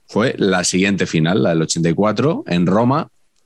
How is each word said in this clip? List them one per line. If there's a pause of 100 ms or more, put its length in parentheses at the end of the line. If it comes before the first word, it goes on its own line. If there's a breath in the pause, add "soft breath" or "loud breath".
fue
la
siguiente
final,
la
del
ochenta
y
cuatro,
en
Roma, (380)